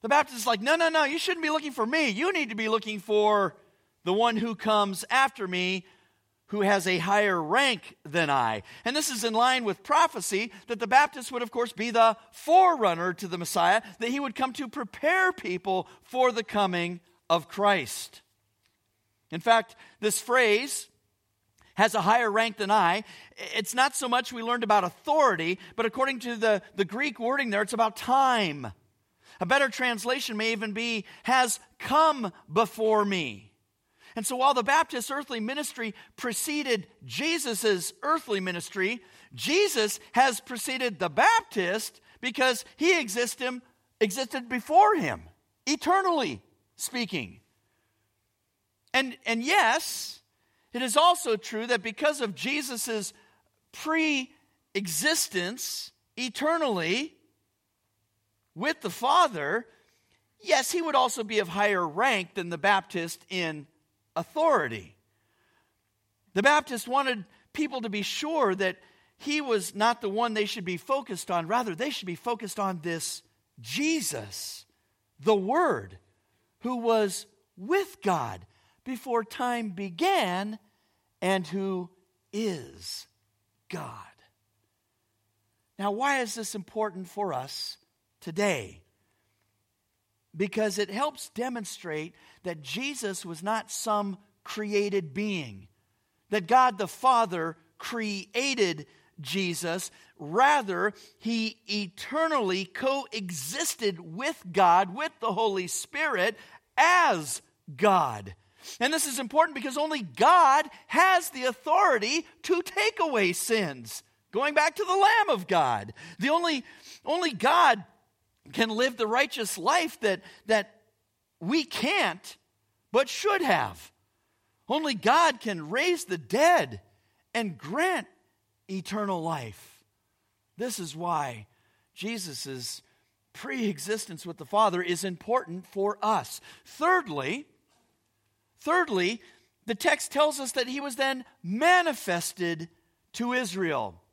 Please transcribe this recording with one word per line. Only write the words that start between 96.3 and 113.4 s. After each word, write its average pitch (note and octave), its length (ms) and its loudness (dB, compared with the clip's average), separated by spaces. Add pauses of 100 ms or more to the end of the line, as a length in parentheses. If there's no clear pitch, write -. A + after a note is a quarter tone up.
that G3+ 180 -2
God B3+ 280 6
the F#3+ 120 -4
Father F#3 680 0 (220)
created G#3+ 1120 -2 (320)
Jesus. F3 720 -4 (260)
Rather, G3+ 720 2 (260)
he A3 420 -4 (100)
eternally G#3 920 -2
coexisted G#3 1400 -4
with G3 500 -8
God, F3+ 420 6
with D4+ 280 -6
the A3 120 -2
Holy F#3+ 360 0
Spirit, A#3 680 -2 (400)
as D4 640 4 (360)
God. B2+ 580 2 (460)
And B3+ 120 2
this D#4+ 140 0
is C4+ 140 -6
important D4 340 2
because C4 240 -6
only D4+ 240 -2
God C#4+ 640 6 (200)
has F4+ 420 4
the B3+ 140 -8
authority D4+ 840 2 (160)
to F4 200 0
take G#4+ 360 -2
away A3+ 360 2
sins. D3 680 -4 (300)